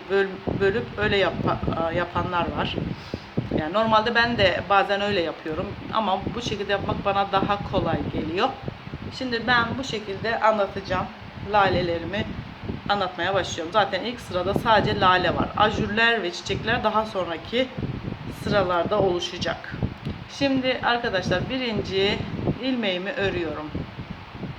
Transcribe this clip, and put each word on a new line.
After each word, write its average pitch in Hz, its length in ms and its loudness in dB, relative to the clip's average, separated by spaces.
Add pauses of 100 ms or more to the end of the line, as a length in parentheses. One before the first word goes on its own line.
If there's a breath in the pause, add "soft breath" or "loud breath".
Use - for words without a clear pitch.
böl-, 196 500 0
bölüp 196 260 2 (120)
öyle 208 200 2
yap-, 175 400 2 (380)
yapanlar 175 640 0
var. 180 180 -2 (840 loud breath)
Yani 156 140 -2
normalde 220 420 4
ben 240 220 2
de 190 320 4
bazen 196 320 4
öyle 202 200 0
yapıyorum 160 440 -4 (280)
ama 202 260 0 (160)
bu 233 60 -4
şekilde 202 300 -4
yapmak 190 340 -2
bana 196 260 0
daha 202 400 0
kolay 170 260 0 (160)
geliyor. 170 360 0 (680)
Şimdi 233 300 -4
ben 226 180 4 (120)
bu 269 60 -4
şekilde 208 560 -4
anlatacağım. 196 640 2 (460)
Lalelerimi 180 720 2 (640)
anlatmaya 190 440 0
başlıyorum. 175 400 -2
Zaten 190 300 2
ilk 240 160 -4
sırada 180 340 -2
sadece 208 460 4
lale 180 360 6
var. 131 220 0
Ajurler 214 640 4
ve 175 80 -2
çiçekler 214 520 -2
daha 214 220 2
sonraki 196 640 -2 (760)
sıralarda 190 560 2
oluşacak. 180 760 0 (640)
Şimdi 262 440 2
arkadaşlar, 180 640 0
birinci 208 680 0 (460)
ilmeğimi 202 480 0
örüyorum. 160 600 -2 (880)